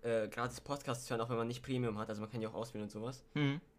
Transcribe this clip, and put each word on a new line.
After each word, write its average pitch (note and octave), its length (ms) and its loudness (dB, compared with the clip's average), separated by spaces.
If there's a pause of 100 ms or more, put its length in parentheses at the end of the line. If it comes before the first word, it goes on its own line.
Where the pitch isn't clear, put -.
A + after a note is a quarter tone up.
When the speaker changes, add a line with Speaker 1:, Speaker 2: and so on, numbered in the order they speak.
Speaker 1:
äh, A2+ 260 4
gratis A#2+ 320 -2
Podcasts C#3 500 -2
hören, A#2 100 2
auch A#2 80 0
wenn B2 80 2
man A2+ 120 2
nicht B2 140 -4
Premium B2 360 2
hat, G#2+ 100 -2
also G#2+ 140 -2
man G#2+ 80 -4
kann A#2 100 -2
die A2 60 0
auch A2+ 80 -6
auswählen G#2+ 300 -4
und G#2 60 -6
sowas. A#2 320 -6 (120)
Speaker 2:
Mhm. D3 260 4 (180)